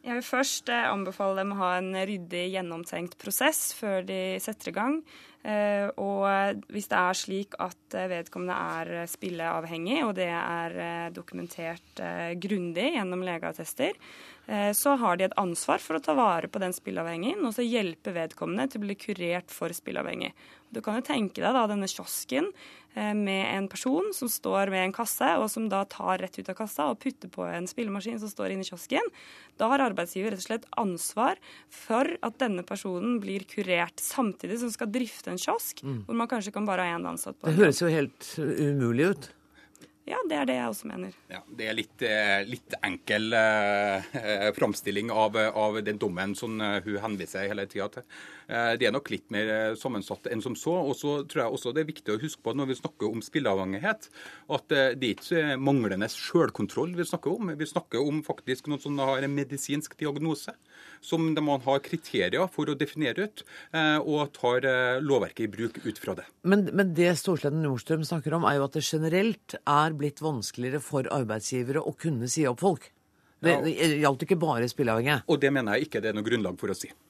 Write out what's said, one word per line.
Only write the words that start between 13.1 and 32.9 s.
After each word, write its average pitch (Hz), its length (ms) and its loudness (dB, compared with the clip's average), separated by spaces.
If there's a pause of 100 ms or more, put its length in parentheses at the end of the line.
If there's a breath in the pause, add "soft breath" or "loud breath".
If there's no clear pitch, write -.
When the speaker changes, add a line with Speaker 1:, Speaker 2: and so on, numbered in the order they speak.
Speaker 1:
legeattester, 170 680 -4 (540 loud breath)
eh, 208 260 0
så 277 240 4
har 196 200 4
de 190 80 4
et 190 120 -2
ansvar 170 420 0
for - 180 -4
å 294 60 0
ta 311 100 2
vare 196 340 4
på 208 120 -6
den 185 140 0
spilleavhengigen, 185 720 -4
og 226 80 -2
så 247 120 0
hjelpe 208 480 -2
vedkommende 170 560 -2
til 226 120 -8
å 208 40 -4
bli 196 100 -4
kurert 180 540 -4
for - 200 -6
spilleavhengig. - 600 -4 (400 loud breath)
Du 226 100 -6
kan 214 140 -2
jo 247 60 0
tenke 226 400 -2
deg 190 120 4
da 247 140 4
denne 208 220 -2
kiosken, - 560 -4 (500 loud breath)
eh, 214 180 0
med 196 320 2 (120)
en 196 100 -2
person 339 460 0
som 254 160 -4
står 196 400 2
med 190 160 2
en 190 80 0
kasse, - 320 -2 (140)
og 220 100 0
som 226 180 -2
da 196 180 0
tar 185 340 -2
rett 185 180 -6
ut 190 120 -10
av 185 60 -6
kassa 269 360 -2
og 220 80 -4
putter - 300 -8
på 185 220 -6
en 170 160 -4
spillemaskin 214 520 -6
som 214 100 -8
står 196 220 -4
inne 190 100 -4
i 190 80 -6
kiosken. 247 320 -2 (560 loud breath)
Da 220 120 4
har 277 100 6
arbeidsgiver 196 520 0
rett 190 80 -6
og - 80 -10
slett 226 180 -4 (120)
ansvar 220 580 0 (320 loud breath)
for - 380 0 (180)
at 226 140 -4
denne 202 260 0
personen 196 560 -2